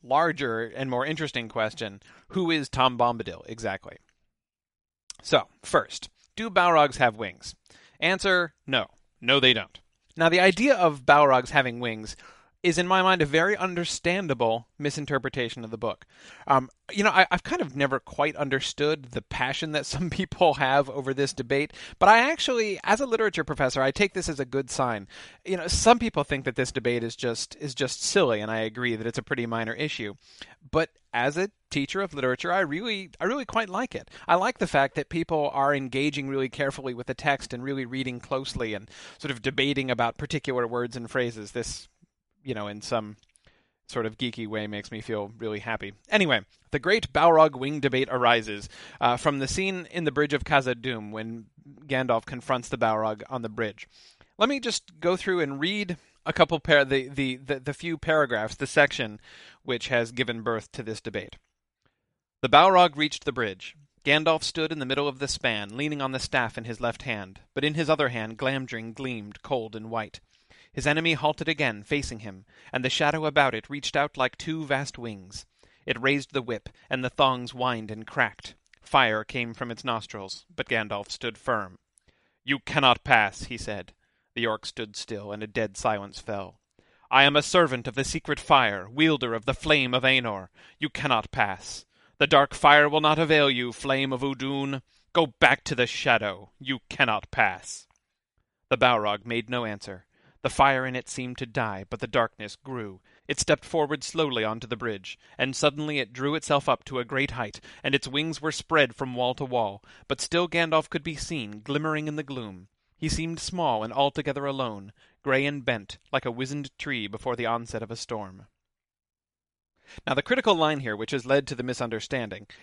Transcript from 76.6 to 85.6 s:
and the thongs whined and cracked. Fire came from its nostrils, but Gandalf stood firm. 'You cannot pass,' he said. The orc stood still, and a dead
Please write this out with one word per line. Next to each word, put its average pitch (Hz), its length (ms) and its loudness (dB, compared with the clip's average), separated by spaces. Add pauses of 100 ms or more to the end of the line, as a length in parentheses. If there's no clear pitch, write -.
and 127 140 -2
the 127 80 -2
thongs 127 400 2
whined 123 400 -4
and 110 160 -10
cracked. - 480 -2 (260)
Fire 110 420 2
came 117 300 -8
from 120 160 -8
its 113 160 -12
nostrils, 107 680 -6
but - 140 -6
Gandalf 107 440 -2
stood 117 260 -8
firm. 101 400 -4 (640)
'You 135 140 -8
cannot 131 460 2
pass,' 110 400 2
he 120 140 -10
said. 101 360 -10 (400)
The 117 140 -2
orc 110 180 -4
stood 107 300 -10
still, 104 360 -10
and 107 120 -8
a 110 40 -10
dead 104 300 -4